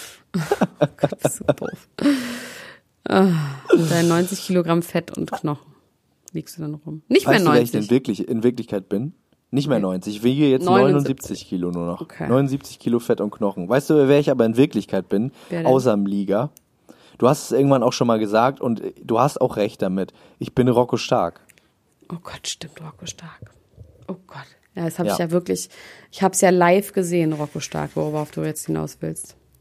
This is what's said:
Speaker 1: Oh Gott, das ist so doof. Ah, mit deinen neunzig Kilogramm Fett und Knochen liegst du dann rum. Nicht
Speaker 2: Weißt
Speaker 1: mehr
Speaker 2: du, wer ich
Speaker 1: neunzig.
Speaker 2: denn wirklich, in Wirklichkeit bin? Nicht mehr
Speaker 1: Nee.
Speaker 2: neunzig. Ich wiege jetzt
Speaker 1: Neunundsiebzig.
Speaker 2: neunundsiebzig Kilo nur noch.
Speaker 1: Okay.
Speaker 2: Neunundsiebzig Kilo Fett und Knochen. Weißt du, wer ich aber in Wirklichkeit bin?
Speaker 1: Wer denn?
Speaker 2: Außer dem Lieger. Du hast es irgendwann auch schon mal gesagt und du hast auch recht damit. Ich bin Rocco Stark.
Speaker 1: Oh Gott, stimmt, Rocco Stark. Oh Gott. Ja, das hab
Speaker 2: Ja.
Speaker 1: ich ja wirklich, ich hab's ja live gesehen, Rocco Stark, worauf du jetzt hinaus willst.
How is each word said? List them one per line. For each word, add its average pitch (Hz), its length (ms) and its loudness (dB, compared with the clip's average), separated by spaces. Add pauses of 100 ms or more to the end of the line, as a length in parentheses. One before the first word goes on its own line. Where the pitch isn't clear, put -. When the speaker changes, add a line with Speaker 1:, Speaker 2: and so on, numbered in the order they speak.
(340)
Speaker 1:
Oh 180 520 -2 (100)
Gott, - 240 -2
das - 120 -2
ist - 60 -10
so - 60 -14 (120)
doof. - 320 -12 (1160)
Ah, 190 240 4 (480)
mit 165 140 -2
deinen 170 180 2
neunzig 175 380 0
Kilogramm 170 360 0
Fett - 340 -8
und 160 160 -8
Knochen - 400 -8 (600)
liegst 156 260 -12
du 165 40 -12
dann 151 120 -10
rum. 156 340 -14
Nicht 381 180 4
Speaker 2:
Weißt 220 180 4
Speaker 1:
mehr 151 80 4
Speaker 2:
du, - 40 6
wer 120 60 6
ich 117 100 -4
Speaker 1:
neunzig. 104 160 -2
Speaker 2:
denn 117 80 2
wirklich, 107 320 -2
in 113 140 -2
Wirklichkeit 110 460 -2
bin? 123 260 -4 (400)
Nicht 143 140 0
mehr 127 100 2
Speaker 1:
Nee. 101 40 -2
Speaker 2:
neunzig. 95 340 -4
Ich 104 60 -14
wiege 139 260 2
jetzt 131 160 2
Speaker 1:
Neunundsiebzig. - 300 6
Speaker 2:
neunundsiebzig 135 540 -4
Kilo 87 220 -4
nur 87 140 -4
noch. 87 160 -6
Speaker 1:
Okay. - 260 -12
Speaker 2:
Neunundsiebzig 135 520 0
Kilo 117 220 0
Fett 117 200 0
und 104 100 -2
Knochen. 98 380 -4
Weißt 135 220 2
du, 147 180 6
wer 143 100 6
ich 147 120 2
aber 123 160 4
in 113 100 0
Wirklichkeit 110 540 2
bin? 110 200 0 (200)
Speaker 1:
Wer 170 80 -6
denn? 165 80 -2
Speaker 2:
Außer 127 280 4
dem 101 120 0
Lieger. 101 440 -2 (680)
Du 117 100 6
hast 147 160 2
es - 80 -10
irgendwann 135 300 4
auch 123 100 2
schon 127 140 0
mal 113 120 2
gesagt 110 440 0
und 113 180 -2 (240)
du 113 160 0
hast 156 220 2
auch 127 160 0
recht 104 240 -2
damit. 95 320 -4 (240)
Ich - 160 -10
bin 123 140 2
Rocco 123 280 4
Stark. 101 460 -2 (680)
Speaker 1:
Oh 175 120 -12
Gott, - 260 -16
stimmt, - 320 -12
Rocco 156 240 -18
Stark. - 480 -18 (560)
Oh 190 80 -10 (100)
Gott. 139 200 -18 (280)
Ja, 175 120 -6
das 160 120 -6
hab 180 80 0
Speaker 2:
Ja. 196 60 0
Speaker 1:
ich 185 60 -2
ja 170 120 -2
wirklich, 180 380 -2 (420)
ich - 120 -12
hab's 190 180 0
ja 190 80 6
live 180 460 4
gesehen, 170 400 0
Rocco 147 260 -6
Stark, 151 340 -6
worauf 151 360 -4
du 160 140 -10
jetzt 151 200 -8
hinaus 156 360 -6
willst. - 360 -12 (240)